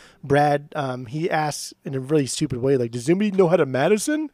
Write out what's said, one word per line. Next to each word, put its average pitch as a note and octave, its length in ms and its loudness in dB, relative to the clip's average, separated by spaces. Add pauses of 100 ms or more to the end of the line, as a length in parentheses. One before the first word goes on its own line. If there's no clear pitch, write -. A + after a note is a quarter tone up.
(220)
Brad, C#3+ 540 2
um, B2+ 300 -6
he D#3 260 -4
asks D3+ 420 -4 (120)
in C#3+ 100 -8
a C3+ 40 -4
really C#3 260 2
stupid C3+ 340 -4
way, C3+ 160 2
like, A#2+ 160 0
Does A#2+ 180 -8
anybody G3 220 2
know F#3+ 160 4
how E3 80 2
to E3 100 6
Madison? G#3 680 0